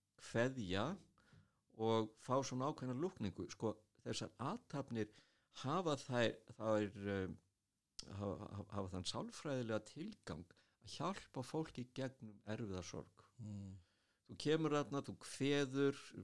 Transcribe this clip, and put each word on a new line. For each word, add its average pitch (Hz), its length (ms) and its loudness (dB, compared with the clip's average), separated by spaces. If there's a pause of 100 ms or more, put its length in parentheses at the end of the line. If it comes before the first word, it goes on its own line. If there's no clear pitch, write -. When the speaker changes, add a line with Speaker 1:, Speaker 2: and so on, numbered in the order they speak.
(200)
Speaker 1:
kveðja 120 800 2 (800)
og 113 400 4
fá 127 240 2
svona 131 260 0
ákveðna 131 280 -2
lúkningu. 117 540 -2
Sko, 110 260 0 (220)
þessar 113 400 -4
athafnir 135 720 -2 (480)
hafa 160 400 2
þær, 120 400 4 (120)
þær, 104 600 2
eh, 98 200 2 (800)
hafa, 98 400 -2
hafa, 101 200 -6
hafa 98 220 -2
þann 92 160 -4
sálfræðilega 123 800 -2
tilgang 139 600 -10 (380)
að 95 60 -16
hjálpa 160 540 -4
fólki 151 500 -4
gegnum 120 500 -6
erfiða 104 400 -2
sorg. - 400 -10 (140)
Speaker 2:
Mm. 101 380 -8 (540)
Speaker 1:
Þú 101 80 -10
kemur 156 340 4
þarna, 139 300 0
þú 101 160 -8
kveður, 139 800 4 (280)